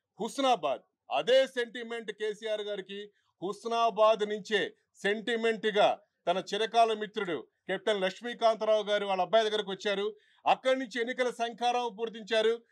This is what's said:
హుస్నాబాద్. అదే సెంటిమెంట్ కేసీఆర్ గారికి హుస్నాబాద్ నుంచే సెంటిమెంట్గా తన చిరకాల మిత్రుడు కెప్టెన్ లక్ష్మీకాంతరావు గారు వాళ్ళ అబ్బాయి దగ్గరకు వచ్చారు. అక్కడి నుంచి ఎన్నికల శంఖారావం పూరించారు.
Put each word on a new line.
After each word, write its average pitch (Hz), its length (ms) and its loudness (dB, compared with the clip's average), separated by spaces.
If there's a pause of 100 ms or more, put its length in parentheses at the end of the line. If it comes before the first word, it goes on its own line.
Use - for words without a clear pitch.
(220)
హుస్నాబాద్. 214 600 0 (300)
అదే 226 360 2
సెంటిమెంట్ 233 640 -8
కేసీఆర్ 214 500 -6
గారికి 202 500 -10 (320)
హుస్నాబాద్ 214 840 2
నుంచే 202 440 -2 (220)
సెంటిమెంట్గా 214 1040 0 (280)
తన 175 160 0 (100)
చిరకాల 226 400 2
మిత్రుడు 202 540 -6 (200)
కెప్టెన్ 196 340 -2
లక్ష్మీకాంతరావు 220 840 0
గారు 202 220 0
వాళ్ళ 190 160 0
అబ్బాయి 214 280 4
దగ్గరకు 208 220 -2
వచ్చారు. 202 440 -4 (320)
అక్కడి 262 320 2
నుంచి 247 200 -6
ఎన్నికల 247 300 -2
శంఖారావం 233 640 -2
పూరించారు. 220 680 0 (100)